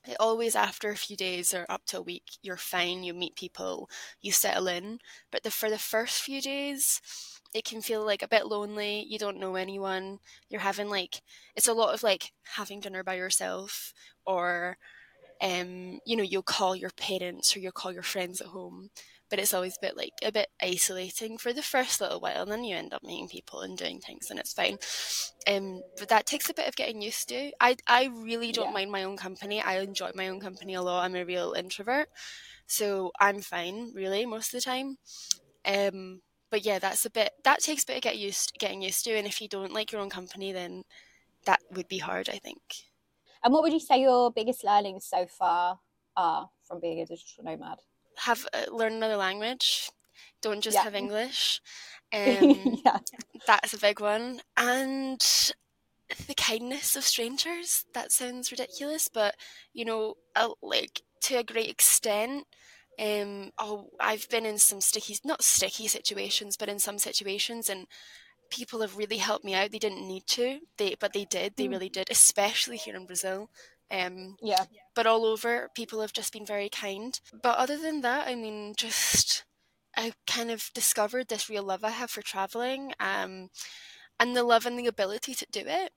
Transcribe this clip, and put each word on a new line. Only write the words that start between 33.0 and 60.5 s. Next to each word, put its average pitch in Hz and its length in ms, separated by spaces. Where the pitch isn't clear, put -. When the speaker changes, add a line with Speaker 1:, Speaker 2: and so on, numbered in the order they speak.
Speaker 1:
I'm 202 220
fine, 185 520
really, 196 320
most 220 280
of 247 60
the - 40
time. 269 340
Um, 190 560
but 208 140
yeah, 202 160
that's - 260
a 220 40
bit, 214 220
that 277 160
takes 302 240
a - 20
bit 254 120
of 254 40
get - 160
used, 196 400
getting 196 240
used 185 220
to, 226 120
and 208 100
if 202 160
you 208 60
don't 196 260
like 214 180
your 214 100
own 196 80
company, 190 420
then 180 320
that - 140
would - 160
be 190 100
hard, 92 320
I 98 80
think. - 220
Speaker 2:
And 247 100
what 302 100
would 320 100
you 320 80
say 262 200
your 247 320
biggest 226 320
learnings 202 420
so 180 200
far 175 540
are 160 340
from 175 180
being 165 200
a 160 60
digital - 380
nomad? - 360
Speaker 1:
Have, - 340
uh, - 180
learn 226 240
another 220 220
language. 208 760
Don't 214 200
just 208 180
Speaker 2:
Yeah. 190 60
Speaker 1:
have 208 100
English. 208 720
Speaker 2:
<laughs> - 40
Speaker 1:
Um, 254 720
Speaker 2:
Yeah. - 140
Speaker 1:
that's - 280
a 208 40
big 208 220
one. 226 420
And 262 640
the 277 80
kindness 247 600
of 269 80
strangers. 339 880
That - 180
sounds 247 400
ridiculous, - 560
but, 208 280
you 233 120
know, 220 320
uh, 220 140